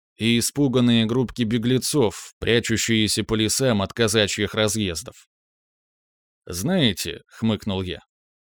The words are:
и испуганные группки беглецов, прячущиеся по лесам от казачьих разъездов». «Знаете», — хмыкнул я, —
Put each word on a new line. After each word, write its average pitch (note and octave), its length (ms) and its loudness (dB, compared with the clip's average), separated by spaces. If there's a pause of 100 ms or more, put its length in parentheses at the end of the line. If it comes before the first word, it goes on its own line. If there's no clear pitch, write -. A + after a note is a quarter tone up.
(180)
и A#2 200 2
испуганные A#2+ 680 2
группки B2 340 -2
беглецов, A#2+ 1000 0
прячущиеся A2 840 0
по A2 100 -4
лесам A2 480 2
от F#2+ 100 -2
казачьих G#2 640 0
разъездов». G#2 720 -2 (1160)
«Знаете», — G#2 760 -2 (180)
хмыкнул G#2 420 -2
я, — F2 200 -8 (480)